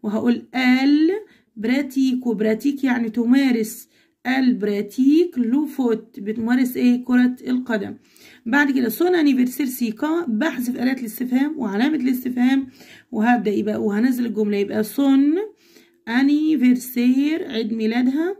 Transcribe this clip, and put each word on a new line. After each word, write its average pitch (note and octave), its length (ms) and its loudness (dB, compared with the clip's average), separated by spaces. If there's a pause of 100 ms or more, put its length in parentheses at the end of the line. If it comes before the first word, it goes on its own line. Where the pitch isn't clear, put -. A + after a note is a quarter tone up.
وهقول A3+ 520 -4
ال C4+ 560 2 (460)
براتيك، C4 680 -2
وبراتيك A3 580 -2
يعني A#3+ 260 0
تمارس، A#3+ 760 0 (380)
البراتيك B3+ 1120 2
لو B3+ 280 0
فوت، A3+ 540 -4
بتمارس A#3 560 0
ايه؟ B3 280 2
كرة B3 320 2 (100)
القدم. A#3 480 -4 (520)
بعد C4+ 240 2
كده B3+ 180 0
سون F4+ 260 0
انيفرسير C#4 520 2
سيكا، D4 640 -4
بحذف B3 480 -2
آلات C4 240 -2
الاستفهام B3+ 580 -4
وعلامة A#3+ 380 0
الاستفهام، B3+ 680 0 (460)
وهبدأ A3 380 2
يبقى، G#3+ 320 -2
وهنزل A#3 440 0
الجملة، G#3 300 -2
يبقى G3+ 280 -2
سون C#4 500 2 (760)
انيفرسير C4 1400 2
عيد A3+ 220 -4
ميلادها B3+ 680 0